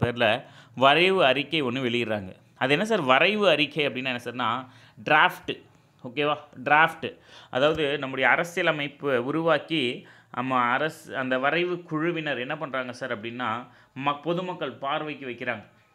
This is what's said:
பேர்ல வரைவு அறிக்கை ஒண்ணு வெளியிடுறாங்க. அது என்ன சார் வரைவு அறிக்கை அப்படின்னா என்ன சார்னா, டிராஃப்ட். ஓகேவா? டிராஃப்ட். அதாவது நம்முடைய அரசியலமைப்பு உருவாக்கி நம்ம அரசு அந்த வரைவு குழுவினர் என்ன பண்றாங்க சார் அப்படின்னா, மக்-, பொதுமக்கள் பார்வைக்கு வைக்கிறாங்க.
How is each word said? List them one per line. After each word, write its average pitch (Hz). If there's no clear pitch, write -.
பேர்ல 120
வரைவு 160
அறிக்கை 143
ஒண்ணு 131
வெளியிடுறாங்க. 110
அது 131
என்ன 175
சார் 214
வரைவு 175
அறிக்கை 147
அப்படின்னா 127
என்ன -
சார்னா, 120
டிராஃப்ட். -
ஓகேவா? 143
டிராஃப்ட். 151
அதாவது 147
நம்முடைய 131
அரசியலமைப்பு 147
உருவாக்கி 151
நம்ம 131
அரசு 127
அந்த 131
வரைவு 170
குழுவினர் 156
என்ன 143
பண்றாங்க 131
சார் 120
அப்படின்னா, 117
மக்-, 143
பொதுமக்கள் 170
பார்வைக்கு 139
வைக்கிறாங்க. 120